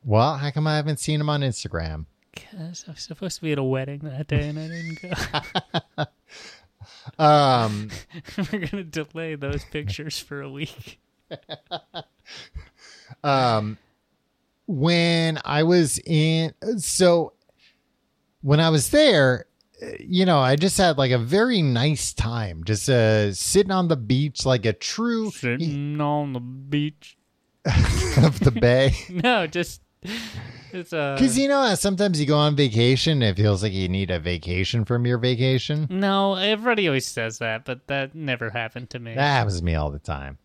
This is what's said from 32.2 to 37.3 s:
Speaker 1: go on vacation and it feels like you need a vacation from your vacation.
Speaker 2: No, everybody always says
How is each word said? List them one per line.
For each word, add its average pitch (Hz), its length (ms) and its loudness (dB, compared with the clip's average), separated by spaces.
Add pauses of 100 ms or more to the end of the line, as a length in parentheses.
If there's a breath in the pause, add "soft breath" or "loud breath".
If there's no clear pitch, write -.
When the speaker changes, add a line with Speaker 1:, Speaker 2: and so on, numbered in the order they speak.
Speaker 1:
go 147 120 4
on 147 180 4
vacation 131 680 4
and 101 160 2
it 104 40 2
feels 104 200 4
like 104 120 -2
you 92 160 -2
need 95 200 0
a 90 100 0
vacation 90 680 -2
from 120 200 -2
your 123 120 0
vacation. 131 720 0
Speaker 2:
No, 196 460 0
everybody 214 520 0
always 135 200 0
says 113 320 -6